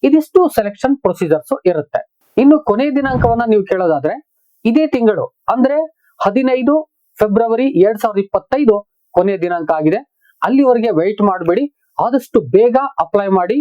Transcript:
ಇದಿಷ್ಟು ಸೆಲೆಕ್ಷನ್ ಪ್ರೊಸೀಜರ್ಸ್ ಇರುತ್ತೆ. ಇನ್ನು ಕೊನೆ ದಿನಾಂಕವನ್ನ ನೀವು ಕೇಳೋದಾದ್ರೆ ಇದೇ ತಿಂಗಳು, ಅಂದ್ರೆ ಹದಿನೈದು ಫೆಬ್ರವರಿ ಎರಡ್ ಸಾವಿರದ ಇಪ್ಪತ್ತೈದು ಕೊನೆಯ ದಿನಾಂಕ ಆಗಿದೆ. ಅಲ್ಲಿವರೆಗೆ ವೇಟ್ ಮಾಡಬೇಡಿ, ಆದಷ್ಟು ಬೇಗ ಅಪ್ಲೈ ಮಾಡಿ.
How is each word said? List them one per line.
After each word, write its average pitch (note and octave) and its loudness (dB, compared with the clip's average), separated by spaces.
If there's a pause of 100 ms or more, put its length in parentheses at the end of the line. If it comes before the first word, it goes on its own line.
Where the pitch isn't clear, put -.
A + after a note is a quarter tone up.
ಇದಿಷ್ಟು D#4 2
ಸೆಲೆಕ್ಷನ್ A3+ -2
ಪ್ರೊಸೀಜರ್ಸ್ F3 -2
ಇರುತ್ತೆ. D#3+ -2 (380)
ಇನ್ನು C#4+ 6
ಕೊನೆ C4 -2
ದಿನಾಂಕವನ್ನ B3+ -2
ನೀವು G#3+ 2
ಕೇಳೋದಾದ್ರೆ E3+ -2 (500)
ಇದೇ C#4 2
ತಿಂಗಳು, G#3+ 0 (220)
ಅಂದ್ರೆ C4 0 (460)
ಹದಿನೈದು B3+ 0 (440)
ಫೆಬ್ರವರಿ A3+ 0 (180)
ಎರಡ್ G#3+ 0
ಸಾವಿರದ G#3 -4
ಇಪ್ಪತ್ತೈದು G#3 -2 (200)
ಕೊನೆಯ F#3+ 0
ದಿನಾಂಕ E3+ -4
ಆಗಿದೆ. D#3 0 (440)
ಅಲ್ಲಿವರೆಗೆ B3 2
ವೇಟ್ G3+ -2
ಮಾಡಬೇಡಿ, F#3 0 (400)
ಆದಷ್ಟು A#3+ 0
ಬೇಗ G#3 2 (240)
ಅಪ್ಲೈ G3+ -2
ಮಾಡಿ. F#3+ 0